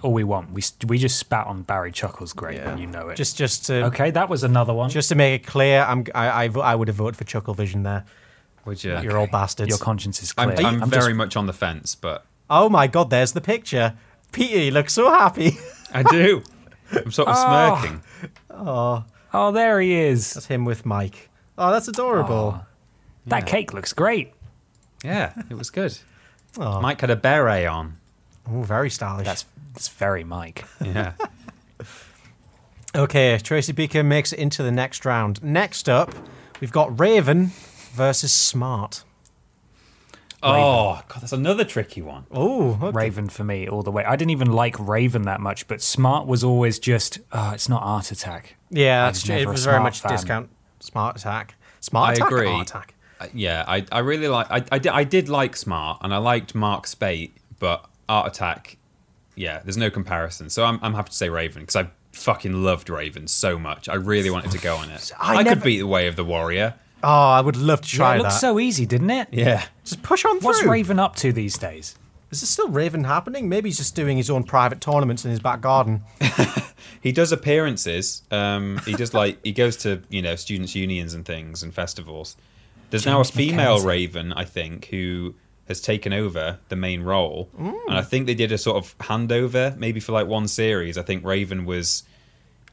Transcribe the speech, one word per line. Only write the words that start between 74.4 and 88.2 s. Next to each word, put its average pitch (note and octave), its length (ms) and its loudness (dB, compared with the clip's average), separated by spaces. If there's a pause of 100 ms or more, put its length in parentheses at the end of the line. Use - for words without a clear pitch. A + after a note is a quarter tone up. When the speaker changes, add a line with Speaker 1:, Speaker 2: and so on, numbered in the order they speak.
Speaker 2:
private B2 360 2
tournaments C3+ 460 0
in A#2+ 60 -2
his A2+ 80 -2
back B2 220 -2
garden. A#2+ 400 2 (200)
Speaker 3:
<laughs> C3+ 120 2 (680)
He C3 100 -2
does E3 220 2
appearances. C#3 880 0 (100)
Um, G2+ 540 -2
he A2 80 -4
does, A#2 200 -4
like, G2+ 300 2
he G#2+ 80 -4
goes A#2+ 260 2
to, G2 300 -4
you G2 140 -4
know, E2+ 160 -4
students' F#2 360 -6
unions F#2 400 -4
and E2+ 120 -10
things D#2+ 360 -10
and E2+ 120 -12
festivals. D#2 640 -10 (540)
There's G#2+ 140 -2
now C#3 140 4
a B2+ 60 6
Speaker 1:
James - 100 -2
Speaker 3:
female C#3+ 440 4
Speaker 1:
McKenzie. F#2+ 60 0
Speaker 3:
Raven, F2 480 -2
I F2+ 120 -6
think, E2+ 400 -10
who F2+ 500 -6 (320)
has - 140 -6
taken G2+ 320 -4
over F2+ 460 -4 (100)
the F#2 80 -6
main F#2 260 -4
role. F2 460 -2 (100)
Speaker 2:
Mm. G3+ 180 -6 (120)
Speaker 3:
And F#2+ 80 0
I F#2+ 60 0
think C3 220 0